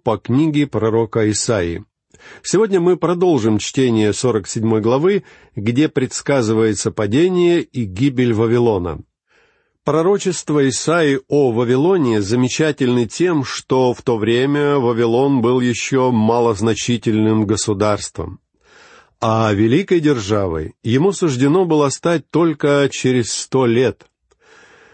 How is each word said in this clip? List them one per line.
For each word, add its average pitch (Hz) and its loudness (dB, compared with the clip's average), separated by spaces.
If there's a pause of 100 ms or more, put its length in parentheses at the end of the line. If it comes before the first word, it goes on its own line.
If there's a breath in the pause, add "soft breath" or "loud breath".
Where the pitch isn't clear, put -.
по 110 0
книге 147 0
пророка 110 0
Исаии. 98 -2 (600 loud breath)
Сегодня 196 0
мы 180 2
продолжим 160 0
чтение 110 0
сорок 110 -2
седьмой 113 -2
главы, 143 0 (280 loud breath)
где 120 0
предсказывается 113 -2
падение 170 0
и 120 -8
гибель 120 -2
Вавилона. 110 0 (840)
Пророчество 160 0
Исаии 151 0
о 143 2
Вавилоне 123 0
замечательны 123 0
тем, 160 -2
что 127 0
в - -12
то 117 -2
время 139 0
Вавилон 120 2
был 123 2
еще 127 0
малозначительным 110 0
государством. 101 -2 (800 soft breath)
А 110 2
великой 131 2
державой 101 -2
ему 135 0
суждено 156 0
было 151 2
стать 170 -4
только 143 0
через 127 -2
сто - -2
лет. 117 0 (880 soft breath)